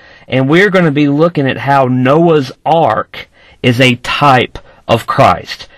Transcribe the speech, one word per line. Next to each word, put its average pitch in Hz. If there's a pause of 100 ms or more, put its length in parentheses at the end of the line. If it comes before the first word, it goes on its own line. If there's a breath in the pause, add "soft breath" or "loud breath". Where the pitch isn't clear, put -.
(280 loud breath)
and 131
we're 175
gonna 175
be 147
looking 147
at -
how 135
Noah's 135 (140)
Ark 143 (320 soft breath)
is 123
a 127
type - (280 soft breath)
of 113
Christ. -